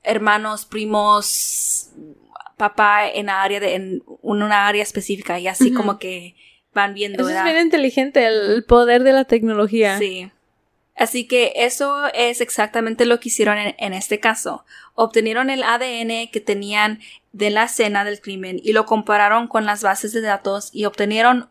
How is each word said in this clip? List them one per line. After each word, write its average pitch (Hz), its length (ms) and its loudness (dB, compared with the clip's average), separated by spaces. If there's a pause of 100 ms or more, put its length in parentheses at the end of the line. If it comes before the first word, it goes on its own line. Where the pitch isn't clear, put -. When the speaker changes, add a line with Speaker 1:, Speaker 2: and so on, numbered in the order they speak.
Speaker 1:
hermanos, 214 640 -2
primos, 208 1200 -2 (680)
papá 208 500 2
en 208 200 -6
la 196 140 -2
área 196 180 -2
de, 190 160 -2
en 190 280 -8 (180)
una 208 460 0
área 208 160 0
específica 196 560 -6
y 180 80 -6
así 214 220 2
Speaker 2:
Ujú. 247 80 0
Speaker 1:
como 208 220 -2
que 180 360 -12 (380)
van 202 200 0
viendo, 202 260 -4
Speaker 2:
Eso 269 100 0
es 320 60 -4
Speaker 1:
¿verdad? 370 160 0
Speaker 2:
bien 330 140 4
inteligente, 269 600 2
el, 214 260 2
el 220 140 2
poder 240 380 6
de 262 100 6
la 269 120 4
tecnología. 214 720 2
Speaker 1:
Sí. 190 340 -6 (640)
Así 240 320 -2
que 247 280 2
eso 277 580 -2
es 240 260 -2
exactamente 226 680 -2
lo 233 140 2
que 233 100 -10
hicieron 208 280 0
en, 208 220 -4
en 202 140 -6
este 190 260 -6
caso. - 440 -4 (300)
Obtenieron 226 560 0
el 262 140 -4
A 233 140 2
D 240 240 -6
N 226 300 -6
que 220 80 -6
tenían 208 600 -2 (340)
de 208 160 -2
la 214 140 2
escena 208 420 0
del 208 160 -8
crimen 185 420 -10
y 214 100 0
lo 214 120 4
compararon 214 600 2
con 220 180 -2
las 208 180 -2
bases 208 300 -2
de 226 80 -2
datos 202 500 -4
y 214 140 -4
obtenieron 220 640 2